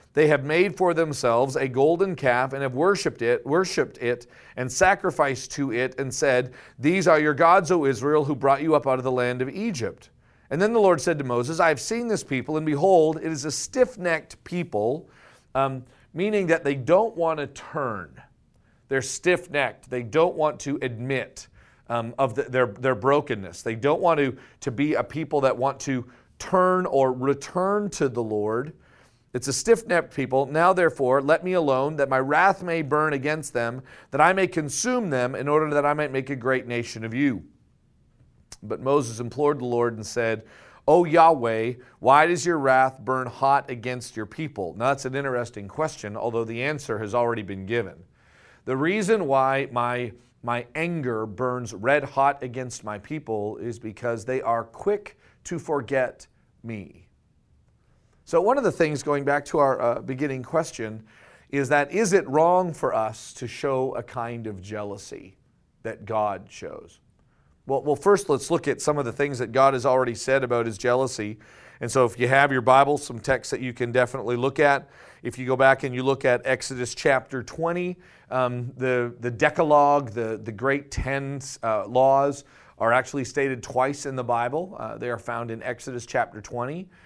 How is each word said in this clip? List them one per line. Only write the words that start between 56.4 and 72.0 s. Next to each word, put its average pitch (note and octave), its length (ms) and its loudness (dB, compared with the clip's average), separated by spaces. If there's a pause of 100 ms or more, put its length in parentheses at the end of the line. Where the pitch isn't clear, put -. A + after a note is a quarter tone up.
me. G2+ 440 -14 (1200)
So E3+ 160 2
one A3+ 160 2
of C4 80 -2
the F3+ 80 4
things, D3+ 300 0
going C#3+ 200 -2
back C#3+ 220 0
to - 140 -2
our, C3+ 220 4
uh, A#2+ 200 2
beginning C3 420 -4
question, A#2 600 -4 (460)
is C#3 200 0
that, C#3+ 240 2
is G3 180 2
it F#3+ 160 4
wrong E3+ 460 4
for C3 200 -2
us A2 420 -4
to B2 120 -10
show C3 480 -2
a A#2 80 -6
kind A#2 440 -10
of G2 140 -10
jealousy G2+ 760 -12 (460)
that A2+ 200 -10
God G#2 460 -4
shows? - 500 -16 (680)
Well, C3 160 -2
well, D3 120 2
first G3 320 2
let's C3+ 240 0
look E3+ 160 0
at C3+ 140 -2
some D3 160 0
of C#3+ 80 -2
the A#2 80 -6
things C#3+ 260 -2
that A2+ 140 -4
God C3+ 200 6
has B2+ 120 -4
already B2+ 280 2
said C3 300 2
about A#2+ 220 0
his A2 120 -6
jealousy. A#2+ 600 0 (420)
And A#2+ 100 -6
so C3 140 4